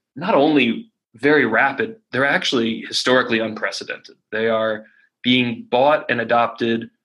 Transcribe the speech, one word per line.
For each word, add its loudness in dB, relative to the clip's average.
not -4
only 2
very 2
rapid, -2
they're 0
actually -2
historically 0
unprecedented. -8
They 0
are -2
being 0
bought 2
and 0
adopted. -2